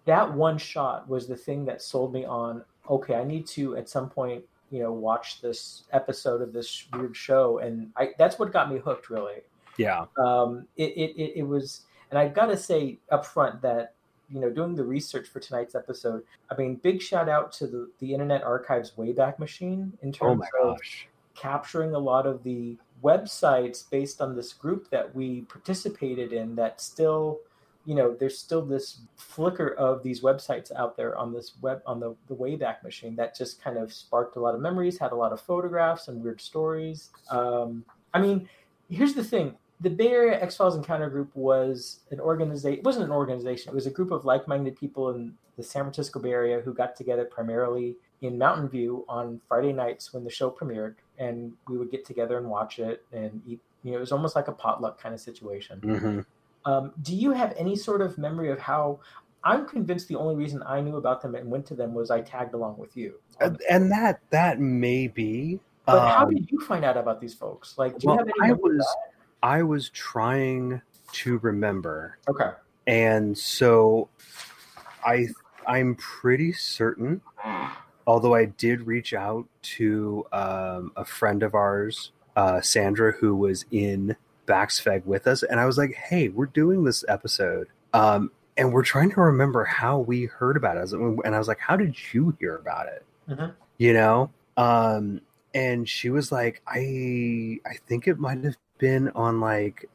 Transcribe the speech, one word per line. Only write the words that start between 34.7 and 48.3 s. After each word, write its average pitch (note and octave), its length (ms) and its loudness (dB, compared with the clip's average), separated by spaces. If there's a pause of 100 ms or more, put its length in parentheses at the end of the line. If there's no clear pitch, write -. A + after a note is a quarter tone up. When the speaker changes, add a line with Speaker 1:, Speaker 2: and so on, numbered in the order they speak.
Speaker 1:
had B2+ 120 -2
a B2 40 -4
lot A2+ 180 0
of - 80 -8
photographs E3+ 640 0
and A#2+ 160 -10
weird A2+ 160 -8
stories. D#3+ 720 -6 (200)
Um, A#2+ 540 -2 (300)
I F#3 80 4
mean, G3 260 0 (420)
here's C4+ 260 2
the A#3+ 80 -2
thing. F#3 320 -2 (260)
The F3+ 80 0
Bay G#3+ 220 2
Area A#3+ 300 4
X-Files F3+ 360 2
Encounter D#3 320 -4
Group C#3 260 -6
was C3 640 0 (120)
an C#3 80 -8
organiza-, D3+ 580 -2
it - 80 -8
wasn't B3 180 0
an D3 80 -4
organization. B2+ 580 -2
It C3+ 60 -6
was C3 100 -2
a C3+ 60 -4
group F3+ 200 -4
of D3+ 120 -4
like-minded C3+ 540 0
people C3+ 320 -6
in A#2+ 240 -8 (240)
the A#2+ 60 -12
San C#3 200 -6
Francisco C#3 380 -8
Bay B2 100 -4
Area A#2+ 300 0
who B2 120 -8
got B2 220 -4
together B2 300 -2
primarily A#2+ 720 -4 (240)
in B2 160 -6